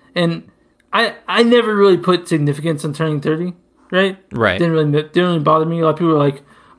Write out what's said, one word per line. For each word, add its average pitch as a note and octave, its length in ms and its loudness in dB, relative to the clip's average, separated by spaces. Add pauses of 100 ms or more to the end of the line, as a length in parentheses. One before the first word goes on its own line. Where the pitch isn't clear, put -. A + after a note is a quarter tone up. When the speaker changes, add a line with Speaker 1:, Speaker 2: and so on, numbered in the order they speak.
(160)
Speaker 1:
And E3+ 340 -4 (440)
I, A3 220 -2 (120)
I G3+ 160 0
never A#3 320 2
really G3 220 4
put F3 300 -2
significance D3 580 -2
on D3 80 -6
turning D3+ 280 -4
thirty, D#3+ 320 -4 (380)
right? F#3+ 260 0 (140)
Speaker 2:
Right. G#2+ 280 0
Speaker 1:
Didn't E3+ 140 0
really, D3+ 180 0
didn't D3+ 320 0
really F3 160 0
bother D#3 260 2
me. E3 140 -4
A E3 40 0
lot D#3+ 80 2
of D3+ 60 -4
people E3+ 160 0
were D3+ 60 2
like, C#3+ 240 -2 (360)